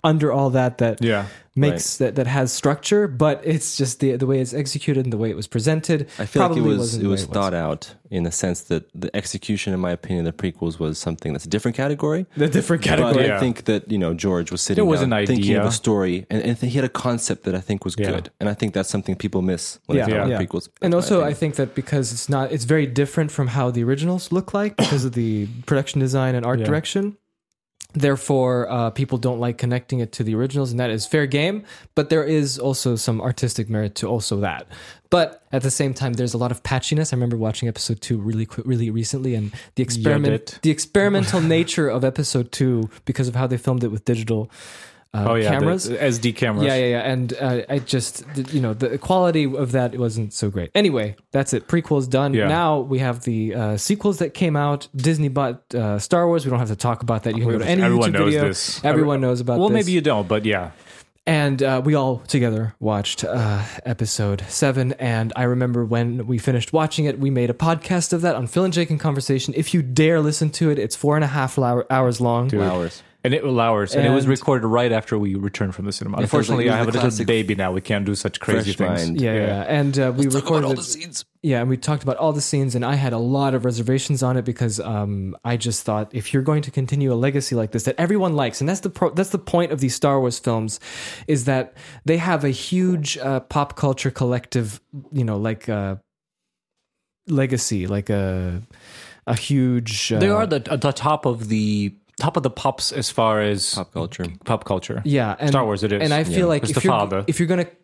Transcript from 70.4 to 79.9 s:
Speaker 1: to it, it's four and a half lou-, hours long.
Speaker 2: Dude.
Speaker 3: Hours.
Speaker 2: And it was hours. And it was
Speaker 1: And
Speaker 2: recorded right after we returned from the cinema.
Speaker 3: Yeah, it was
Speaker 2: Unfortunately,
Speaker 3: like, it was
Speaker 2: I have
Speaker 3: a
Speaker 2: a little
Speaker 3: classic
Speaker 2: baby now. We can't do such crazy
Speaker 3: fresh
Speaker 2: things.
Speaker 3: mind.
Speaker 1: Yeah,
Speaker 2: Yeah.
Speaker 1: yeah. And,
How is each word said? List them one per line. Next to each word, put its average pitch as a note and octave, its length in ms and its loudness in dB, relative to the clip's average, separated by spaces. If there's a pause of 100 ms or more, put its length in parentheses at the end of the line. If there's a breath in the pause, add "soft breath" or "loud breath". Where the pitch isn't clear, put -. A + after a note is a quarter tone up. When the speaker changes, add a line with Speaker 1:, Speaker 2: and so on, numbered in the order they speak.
Speaker 1:
to D#3 200 2
it, C#3+ 100 2
it's A2+ 160 -4
four D3 180 2
and D#3 80 4
a D3 60 2
half C3+ 280 -2
lou-, B2 320 2
hours B2 320 0
long. A#2+ 280 2
Speaker 2:
Dude. G#2 140 0
Speaker 3:
Hours. F2+ 380 -2 (260 soft breath)
Speaker 2:
And B2+ 60 2
it D3+ 100 -2
was C3 140 0
hours. A2+ 380 2
And C#3+ 120 2
it C#3 40 4
was C3+ 140 4
Speaker 1:
And C3 80 2
Speaker 2:
recorded B2+ 340 0
right A#2 260 2
after A2 260 0
we G2+ 160 0
returned G2 400 -4
from G2 120 -8
the G2+ 60 -4
cinema. G2+ 260 -6
Speaker 3:
Yeah, - 0 -
it - 60 0
was - 0 -
Speaker 2:
Unfortunately, B2+ 420 2
Speaker 3:
like, - 0 -
it - 20 4
was A2 60 4
Speaker 2:
I - 20 0
have A2+ 120 0
Speaker 3:
a - 20 -2
Speaker 2:
a - 20 -6
little B2+ 160 0
Speaker 3:
classic G#2+ 180 -2
Speaker 2:
baby A2 280 2
now. F#2 180 -2
We F#2+ 80 -2
can't G2+ 240 -2
do G2+ 100 0
such - 240 -4
crazy G#2 360 0
Speaker 3:
fresh F2+ 240 0
Speaker 2:
things. E2+ 100 0
Speaker 3:
mind. E2+ 140 0
Speaker 1:
Yeah, A2+ 100 2
Speaker 2:
Yeah. G#2+ 140 0
Speaker 1:
yeah. G2 200 -2
And, C#3 320 2